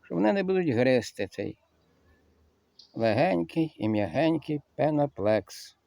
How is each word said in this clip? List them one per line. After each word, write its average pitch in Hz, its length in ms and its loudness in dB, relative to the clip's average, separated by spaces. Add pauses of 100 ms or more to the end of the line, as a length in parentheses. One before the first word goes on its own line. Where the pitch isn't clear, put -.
що - 140 -10
вони 208 180 2
не 196 100 0
будуть 185 260 0
гризти 120 580 2
цей - 300 -10 (1400)
легенький 160 840 0
і 107 120 -2
м'ягенький 143 720 -2 (140)
пеноплекс. 135 1120 -2